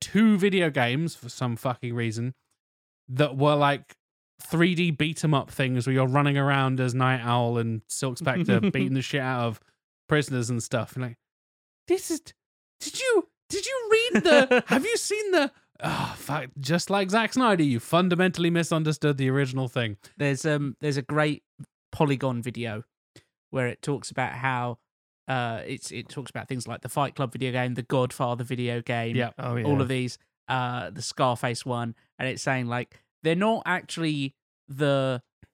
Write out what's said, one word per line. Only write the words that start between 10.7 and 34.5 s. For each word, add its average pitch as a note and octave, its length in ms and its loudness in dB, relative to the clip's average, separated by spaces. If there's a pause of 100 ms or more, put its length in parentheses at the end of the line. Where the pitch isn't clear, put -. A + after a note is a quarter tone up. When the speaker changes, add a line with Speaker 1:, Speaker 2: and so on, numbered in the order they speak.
Speaker 1:
And, B2+ 100 -6
like, A#2 140 -12 (680)
this F#4 240 0
is, D#4 120 -4 (580)
did - 180 -8
you, A#4+ 300 2 (220)
did F#4+ 160 -4
you B4 240 -4
read A4+ 320 4
the, C4+ 420 6
Speaker 2:
<laughs> - 40 -12
Speaker 1:
have C4 160 2
you A4+ 120 0
seen G#4 360 -4
the, D4 180 4 (320)
oh, - 360 -4
fuck, C#3+ 320 -6 (100)
just D#3 300 0
like G3 200 2
Zack A3+ 220 2
Snyder, G#3+ 320 4
you B2 160 2
fundamentally F3 680 2
misunderstood D#3 680 2
the C3 140 2
original C3 380 0
thing. A2+ 280 -4 (220)
Speaker 2:
There's, C#3 260 0
um, D3 360 0
there's D3 180 -2
a C#3 40 -2
great D3+ 400 0 (480)
Polygon C3 520 0
video A2+ 420 -6 (680)
where B2+ 160 0
it A#2 160 -6
talks C3 280 -4
about B2+ 240 -2
how, B2 440 -2 (480)
uh, A#2+ 400 -2
it's, - 240 -10
it A#2 180 -10
talks B2+ 220 -12
about - 180 -10
things B2+ 200 -6
like A#2 140 -10
the B2 60 -10
Fight C#3 280 0
Club C3 160 -2
video C3 200 -4
game, B2 220 -2
the A#2+ 80 -4
Godfather B2 640 0
video A#2+ 360 -4
game, A#2 360 -2
Speaker 1:
Yeah. A#2+ 220 -2
Speaker 3:
Oh, B2 180 -4
yeah. A#2+ 80 -2
Speaker 2:
all C#3+ 180 4
of B2+ 60 0
these, B2+ 280 -2 (320)
uh, B2 420 -2
the - 120 -12
Scarface B2 640 0
one, A#2+ 280 -4 (240)
and C3 100 -4
it's B2 140 -6
saying, C3 240 0
like, A#2+ 340 -6 (220)
they're D#3+ 120 2
not A3 320 0
actually D#3 680 -2 (340)